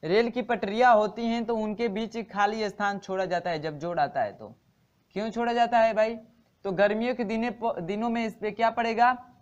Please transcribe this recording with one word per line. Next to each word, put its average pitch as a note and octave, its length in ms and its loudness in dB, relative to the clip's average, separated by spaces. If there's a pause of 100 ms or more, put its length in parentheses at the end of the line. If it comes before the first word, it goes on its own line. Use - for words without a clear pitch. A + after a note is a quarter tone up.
रेल G#3 260 2
की B3 140 -4
पटरियां A3+ 520 4
होती G#3+ 300 2
हैं A#3 200 0
तो A#3 120 -2
उनके G#3+ 320 -2
बीच A3 280 -6 (140)
खाली G#3 380 0
स्थान G3+ 300 -4
छोड़ा F#3+ 260 -4
जाता F3 240 -2
है E3 120 -2
जब D3+ 180 -6
जोड़ E3+ 200 -4
आता C#3 220 0
है। G#2 120 -2
तो - 220 -18 (600)
क्यों G#3+ 160 -4
छोड़ा A#3 220 -2
जाता A#3 260 4
है A3+ 140 4
भाई? A3 220 0 (500)
तो G3 80 -2
गर्मियों G#3+ 420 2
के B3 80 -4
दिने A3+ 300 -2
प-, A#3 280 -4
दिनों G#3 280 -4
में A#3 160 -2
इस G#3+ 100 -6
पे G#3 160 -6
क्या A3+ 200 2
पड़ेगा A#3 400 2 (300)